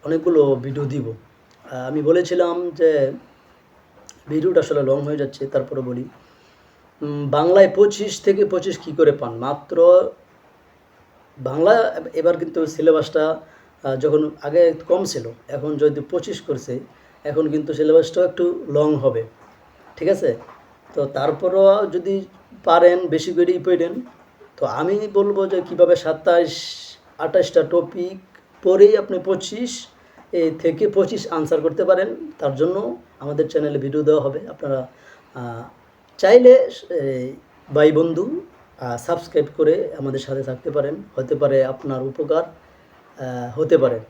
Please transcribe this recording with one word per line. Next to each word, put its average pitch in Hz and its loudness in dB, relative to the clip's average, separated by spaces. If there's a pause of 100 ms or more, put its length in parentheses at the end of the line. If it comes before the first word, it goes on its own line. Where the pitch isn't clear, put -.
অনেকগুলো 160 2
ভিডিও 135 -6
দিব। 127 -6
আহ, - -20
আমি 135 -6
বলেছিলাম 175 0
যে 147 0 (1160)
ভিডিওটা 156 2
আসলে 147 -2
লং 135 0
হয়ে 147 -4
যাচ্ছে, 139 -6
তারপরে 135 -4
বলি। 123 -8 (960)
উম, 147 -6
বাংলায় 180 4
পঁচিশ 202 0
থেকে 196 0
পঁচিশ 185 -4
কী 156 -14
করে 151 4
পান? 117 -8
মাত্র 170 4 (1400)
বাংলা 170 0
এব-, - -12
এবার 165 0
কিন্তু 160 -4
সিলেবাসটা, 156 0 (440)
আহ, 135 -2
যখন 151 0 (120)
আগে 160 4 (160)
কম 190 0
ছিল, 113 -8 (180)
এখন 147 -6
যদি 147 0
পঁচিশ 175 -8
করছে, 127 -8 (440)
এখন 147 -2
কিন্তু 151 -4
সিলেবাসটাও 156 2
একটু 175 -2
লং 151 2
হবে। 117 -2 (720)
ঠিক 160 -4
আছে? 151 0 (580)
তো 143 -2
তারপরও 190 2
যদি 180 -4 (400)
পারেন, 175 6
বেশি 160 -2
করেই 175 2
পড়েন। 180 -2 (560)
তো 131 -4
আমি 180 -4
বলবো 196 0
যে 185 -2
কীভাবে 175 6
সাতাশ, 160 0 (680)
আঠাশটা 165 2
টপিক 175 -4 (440)
পড়েই 202 8
আপনি 196 -4
পঁচিশ 214 -6 (460)
এ 165 0
থেকে 170 0
পঁচিশ 196 -2
আনসার 156 -2
করতে 160 -2
পারেন, - -2
তার 135 -4
জন্য 190 -2 (220)
আমাদের 147 -4
চ্যানেলে 147 -2
ভিডিও 139 -4
দেওয়া 151 2
হবে। 139 -6
আপনারা, 131 -6 (480)
আহ, 120 -12 (500)
চাইলে, 247 8 (200)
এ, 135 -6 (420)
ভাই 151 6
বন্ধু 170 -2 (400)
আহ, 123 -6
সাবস্ক্রাইব 165 -4 (100)
করে 156 0
আমাদের 135 -6
সাথে 135 -8
থাকতে 131 -10
পারেন, 143 -2 (220)
হতে 131 -4
পারে 135 2
আপনার 131 -6
উপকার, 147 -2
আহ, - -12
হতে 156 2
পারে। 123 2